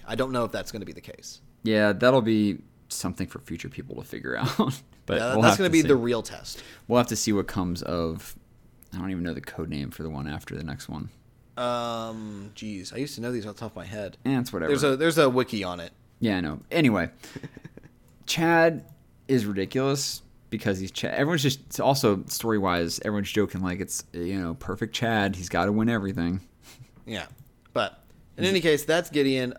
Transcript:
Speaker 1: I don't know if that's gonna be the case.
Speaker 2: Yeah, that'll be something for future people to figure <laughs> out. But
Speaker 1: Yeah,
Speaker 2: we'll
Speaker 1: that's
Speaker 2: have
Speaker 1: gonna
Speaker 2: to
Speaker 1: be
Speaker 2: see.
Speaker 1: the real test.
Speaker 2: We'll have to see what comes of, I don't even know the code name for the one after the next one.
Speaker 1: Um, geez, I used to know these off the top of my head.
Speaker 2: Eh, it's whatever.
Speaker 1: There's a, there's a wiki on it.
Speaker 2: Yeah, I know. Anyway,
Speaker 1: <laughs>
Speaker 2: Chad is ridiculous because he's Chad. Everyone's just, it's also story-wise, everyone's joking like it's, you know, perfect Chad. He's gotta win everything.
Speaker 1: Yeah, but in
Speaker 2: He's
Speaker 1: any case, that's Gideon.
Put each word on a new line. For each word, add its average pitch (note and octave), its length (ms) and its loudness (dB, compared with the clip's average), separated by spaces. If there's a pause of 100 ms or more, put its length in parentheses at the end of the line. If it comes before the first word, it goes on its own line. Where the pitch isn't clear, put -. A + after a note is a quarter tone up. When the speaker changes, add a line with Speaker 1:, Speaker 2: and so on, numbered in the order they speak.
Speaker 1:
I A2+ 80 -8
don't B2+ 180 0
know B2 120 2
if - 80 -4
that's G2 200 -6
gonna G#2 140 -8
be D#2+ 60 -12
the - 100 -16
case. - 400 -18 (220)
Speaker 2:
Yeah, G#2+ 280 6
that'll B2 300 6
be G#2+ 380 4 (280)
something - 380 -6
for - 140 -12
future - 280 -10
people - 280 -12
to A#1+ 80 -12
figure - 320 -6
<laughs> - 20 -4
out. - 420 0 (260)
But - 120 0
Speaker 1:
Yeah, A#2 140 0
Speaker 2:
we'll A2+ 100 4
Speaker 1:
that's - 120 2
Speaker 2:
have G3 40 -2
Speaker 1:
gonna F#3 100 2
Speaker 2:
to D#3+ 40 0
Speaker 1:
be D#3+ 100 4
Speaker 2:
see. D3 60 0
Speaker 1:
the C#3 80 8
real A#2 260 0
test. - 400 -14 (240)
Speaker 2:
We'll A#2+ 120 4
have A#2+ 100 2
to A2+ 80 -4
see G#2+ 160 0
what F#2+ 160 2
comes F2+ 340 -4
of, E2 540 -4 (580)
I F#2 40 -8
don't F#2 120 -6
even F2+ 140 -4
know E2+ 100 -4
the C#2 80 -8
code E2 260 -10
name C#2+ 220 -6
for - 140 -12
the D#2+ 60 -6
one C#2+ 180 -6
after - 260 -10
the - 80 -8
next C#2+ 260 -10
one. - 220 -10 (480)
Speaker 1:
Um, A2+ 960 -6
geez, G#2 380 -10
I - 40 -10
used C#3 200 -6
to A2 40 -10
know A#2 120 -4
these A2 140 -4
off G2+ 100 -10
the - 40 -14
top A2+ 120 -10
of - 40 -14
my F2 80 -12
head. G2 400 -10
Speaker 2:
Eh, C3+ 140 2
it's B2 140 -4
whatever. F2 180 -2
Speaker 1:
There's C#3 140 2
a, C3+ 120 4
there's D#3+ 220 2
a C#3+ 100 8
wiki B2 360 0
on F2+ 160 -6
it. E2+ 120 -12 (280)
Speaker 2:
Yeah, G#2 180 2
I - 20 0
know. D#2 200 -4 (100)
Anyway, A2 400 4 (580)
Speaker 1:
<laughs> - 580 -20
Speaker 2:
Chad E3 580 4 (440)
is B2 180 4
ridiculous C3 760 0 (280)
because G#2 280 0
he's F#2+ 120 -6
Chad. - 240 -4
Everyone's D3 280 2
just, C#3 240 2
it's - 140 -8
also A2+ 460 4
story-wise, F#2 800 0
everyone's G#2 260 -2
joking G2 320 0
like F2+ 180 -2
it's, - 320 -6
you F2+ 280 -4
know, E2+ 140 -4
perfect F#2+ 400 -6
Chad. G#2 420 0
He's F2 120 -8
gotta F#2 240 2
win A2 160 2
everything. F#2+ 520 0 (640)
Speaker 1:
Yeah, G2 200 -8 (460)
but G#2+ 300 -2 (340)
in D#3+ 80 -2
Speaker 2:
He's F#3+ 60 4
Speaker 1:
any F#3+ 100 4
case, D#3 240 4
that's E3 260 2
Gideon. C3+ 480 2